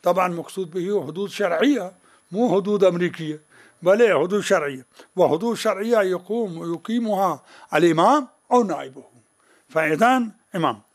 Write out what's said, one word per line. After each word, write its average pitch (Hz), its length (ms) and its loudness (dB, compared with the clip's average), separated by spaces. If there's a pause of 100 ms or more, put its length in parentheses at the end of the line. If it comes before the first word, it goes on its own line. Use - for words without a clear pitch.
طبعًا 180 240 2
مقصود 175 440 -8
به 185 360 -4
حدود 180 220 -8
شرعية، 196 640 -2 (400)
مو 196 240 0
حدود 196 280 0
أمريكية، 170 580 -2 (400)
بل 196 380 4
حدود 185 200 0
شرعية، 143 460 -2 (300)
وحدود 180 420 2
شرعية 220 420 0
يقوم، 180 720 -4
يقيمها 196 680 -2 (320)
الإمام 175 540 4 (240)
أو 247 120 4
نائبه، 139 400 -8 (680)
فإذاً 202 580 0 (280)
إمام. 131 260 -2 (140)